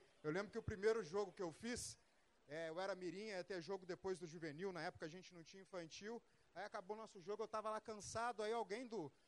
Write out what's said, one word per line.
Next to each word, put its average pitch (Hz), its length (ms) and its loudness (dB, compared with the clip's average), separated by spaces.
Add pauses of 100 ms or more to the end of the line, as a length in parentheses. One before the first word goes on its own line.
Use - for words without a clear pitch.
(240)
Eu 156 80 4
lembro 196 200 2
que 226 60 -2
o 220 60 -2
primeiro 220 400 6
jogo 185 280 2
que 202 100 -4
eu 170 100 2
fiz, - 460 -2 (500)
é, 160 220 -2
eu 160 100 -2
era 196 160 2
mirim, 185 320 -2
ia 185 160 0
ter 180 180 -2
jogo 190 240 -2
depois 180 340 0
do 175 80 -6
juvenil, 165 440 -2
na 170 100 -2
época 180 240 -2
a 156 40 -2
gente 175 240 -12
não 170 100 -12
tinha 190 180 -14
infantil. 196 600 -6 (320)
Aí 185 120 -4
acabou 208 320 -4
nosso 214 240 -10
jogo, 208 220 0
eu 208 40 -2
tava 220 220 2
lá 214 100 2
cansado, 220 640 0
aí 214 80 4
alguém 226 360 2
do, 185 240 0 (160)